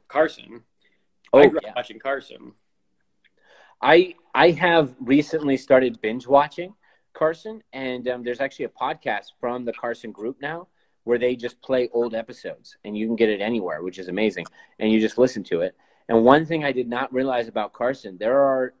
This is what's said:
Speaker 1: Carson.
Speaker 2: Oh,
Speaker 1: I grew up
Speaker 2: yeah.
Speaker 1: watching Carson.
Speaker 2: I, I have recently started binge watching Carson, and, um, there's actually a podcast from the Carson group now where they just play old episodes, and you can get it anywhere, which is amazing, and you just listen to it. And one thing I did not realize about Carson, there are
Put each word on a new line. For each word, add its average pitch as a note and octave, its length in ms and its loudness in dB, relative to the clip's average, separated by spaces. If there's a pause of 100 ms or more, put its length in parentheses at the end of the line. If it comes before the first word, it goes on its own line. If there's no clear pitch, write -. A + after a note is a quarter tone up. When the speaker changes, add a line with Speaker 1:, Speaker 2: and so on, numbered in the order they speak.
Speaker 1:
Carson. A#2+ 560 -6 (720)
Speaker 2:
Oh, B2+ 60 10
Speaker 1:
I C#3+ 80 10
grew D3 100 0
up - 80 -4
Speaker 2:
yeah. A2 100 -14
Speaker 1:
watching A#2 240 -8
Carson. C3+ 540 -10 (1300)
Speaker 2:
I, E3 340 4 (180)
I D#3+ 180 6
have D#3+ 480 0
recently C#3+ 580 0
started B2+ 440 2
binge A#2 260 -6
watching D3+ 460 0 (400)
Carson, E3+ 480 -6 (120)
and, B2+ 340 -8
um, B2 160 -6
there's A#2+ 180 -6
actually C3+ 240 -6
a - 40 -10
podcast B2+ 680 -8
from B2 260 -6
the A2+ 80 -6
Carson A#2 380 -10
group A2+ 300 -10
now E3 260 -10 (360)
where A#2+ 140 0
they B2 180 0
just A#2 260 -12
play B2+ 320 0
old A#2 200 -2
episodes, - 720 -12
and G#2 140 -10
you A2 100 -4
can A2+ 80 -2
get A2 140 4
it G#2 120 -2
anywhere, G2 400 -4
which F2+ 160 -10
is F2+ 120 -12
amazing, F#2 360 -2 (340)
and A2 120 0
you A2 80 4
just A2 180 0
listen A#2+ 280 2
to E2+ 160 -2
it. F#2 140 -4 (340)
And A2+ 140 4
one D3 220 6
thing D#3 180 -4
I C#3 80 -2
did B2 160 -4
not A#2+ 260 -6
realize B2+ 340 -2
about G#2+ 260 -6
Carson, A#2+ 440 -6
there A#2 220 0
are C3 420 0